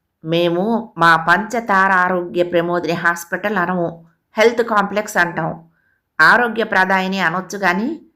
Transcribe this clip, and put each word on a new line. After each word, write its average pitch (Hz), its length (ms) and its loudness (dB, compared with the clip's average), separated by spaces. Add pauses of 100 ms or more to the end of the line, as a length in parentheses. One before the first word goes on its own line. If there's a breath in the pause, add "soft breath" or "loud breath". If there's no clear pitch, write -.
(240)
మేము 175 720 0
మా 165 180 6
పంచతార 196 760 0
ఆరోగ్య 180 500 0
ప్రమోదిని 175 500 -2
హాస్పిటల్ 175 640 -4
అనము, 175 500 -4 (320 soft breath)
హెల్త్ 233 240 4
కాంప్లెక్స్ 208 540 -2
అంటాం. 165 480 -2 (560)
ఆరోగ్య 220 440 4
ప్రదాయిని 190 560 0
అనొచ్చు 180 380 -4
గాని 202 420 -2 (160)